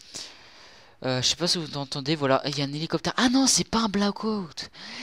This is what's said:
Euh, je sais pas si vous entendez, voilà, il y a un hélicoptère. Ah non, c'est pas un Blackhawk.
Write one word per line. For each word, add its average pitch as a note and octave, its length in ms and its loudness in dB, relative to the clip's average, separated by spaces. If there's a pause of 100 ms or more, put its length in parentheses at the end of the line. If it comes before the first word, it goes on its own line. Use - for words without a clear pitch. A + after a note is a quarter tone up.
(1040)
Euh, B2+ 200 0
je - 60 2
sais - 60 2
pas F3 120 -2
si F3+ 100 2
vous D3 200 -6
entendez, C#3+ 380 -2
voilà, C3+ 300 4
il C#3+ 140 -2
y - 20 2
a C#3 40 0
un C#3 80 -6
hélicoptère. D#3+ 440 -2
Ah B3 120 6
non, C4 180 4
c'est - 200 2
pas A3+ 120 2
un A3+ 100 2
Blackhawk. G3+ 800 -2 (340)